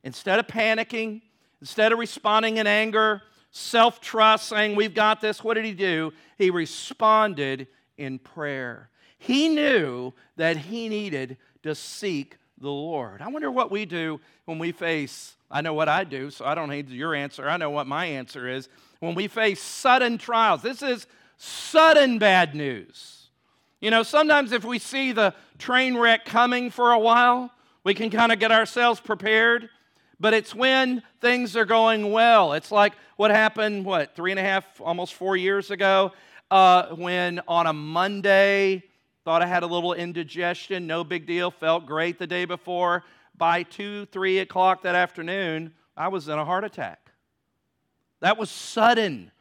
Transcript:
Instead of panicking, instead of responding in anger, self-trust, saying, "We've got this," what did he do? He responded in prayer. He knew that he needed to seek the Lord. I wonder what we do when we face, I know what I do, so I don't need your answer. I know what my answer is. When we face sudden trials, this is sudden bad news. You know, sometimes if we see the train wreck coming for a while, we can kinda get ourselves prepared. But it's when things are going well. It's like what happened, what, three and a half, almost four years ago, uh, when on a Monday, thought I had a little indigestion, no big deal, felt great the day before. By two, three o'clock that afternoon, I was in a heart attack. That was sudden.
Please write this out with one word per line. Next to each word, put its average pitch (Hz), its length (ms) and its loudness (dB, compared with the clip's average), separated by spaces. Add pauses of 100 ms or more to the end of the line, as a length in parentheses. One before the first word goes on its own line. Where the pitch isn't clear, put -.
Instead 185 360 -2
of 226 80 -2
panicking, 220 760 -4 (380)
instead 220 320 2
of 226 60 2
responding 220 580 0
in 214 100 0
anger, 214 560 0 (300)
self-trust, 220 960 2
saying, 214 260 0
"We've 208 200 0
got 214 260 2
this," 214 240 -4
what 226 100 -2
did 220 100 -2
he 220 80 -6
do? 165 400 -2 (260)
He 185 120 4
responded 175 1160 -2 (280)
in 131 220 -10
prayer. 131 720 -12 (280)
He 285 300 0
knew 175 640 0 (240)
that 165 200 0
he 220 320 -10
needed 151 480 -8 (260)
to 151 120 -6
seek - 640 -8 (200)
the 139 120 -10
Lord. 143 520 -8
I 196 60 -12
wonder 285 220 -8
what 247 200 -2
we 208 160 -4
do 160 340 -6 (240)
when 165 140 -10
we 165 140 -4
face, 160 640 -6 (140)
I 147 120 -4
know 160 100 -4
what 151 160 0
I 175 160 2
do, 139 260 -10
so 117 140 -16
I 143 100 0
don't 160 140 -6
need 143 220 -8
your 147 240 -6
answer. 143 340 -8
I 165 80 0
know 156 140 -4
what 147 160 -4
my 151 180 -4
answer 135 420 -10
is. 131 220 -8 (300)
When 165 160 -6
we 196 140 -4
face 214 340 -2
sudden 247 560 0
trials, 220 420 0
this 254 220 -8
is 247 240 -6 (320)
sudden 302 800 4
bad 185 360 4
news. - 760 -10 (500)
You 214 100 -2
know, 226 120 4
sometimes 294 500 2
if 233 100 -2
we 240 160 -6
see 269 340 -4
the 208 220 0 (240)
train 254 380 0
wreck 233 300 2
coming 247 440 0
for 240 220 4
a 233 60 6
while, 240 520 4 (320)
we 196 120 0
can 214 160 -4
kinda 226 260 4
get 220 160 2
ourselves 226 480 2
prepared. 220 680 0 (480)
But 214 160 2
it's 214 200 -2
when 254 480 2 (200)
things 240 340 0
are 226 80 2
going 220 480 4
well. 220 400 6
It's 156 180 -6
like 208 220 4 (240)
what 214 140 4
happened, 214 560 2
what, 165 280 -2
three 180 180 -4
and 190 60 -2
a 190 40 -2
half, 190 400 -4
almost 175 320 -6
four 190 200 -4
years 190 360 -2
ago, 190 420 2 (380)
uh, 185 380 6
when 175 600 -4
on 170 180 2
a 160 60 0
Monday, 196 1120 2 (420)
thought 165 160 2
I 175 60 2
had 180 160 0
a 175 40 -6
little 175 280 -2
indigestion, 175 920 -6
no 165 180 -4
big 160 200 -8
deal, 170 260 -4
felt 165 360 -2
great 165 320 -4
the 180 80 -10
day 180 180 -4
before. 175 580 -4 (320)
By 170 280 0
two, 208 440 -12
three 190 340 -2
o'clock 185 420 0
that 180 120 -2
afternoon, 170 760 -4 (240)
I 165 120 -4
was 170 200 -6
in 151 100 -4
a 151 60 -4
heart 185 200 -4
attack. 123 480 -12 (1080)
That 196 160 2
was 214 140 -8
sudden. 214 920 0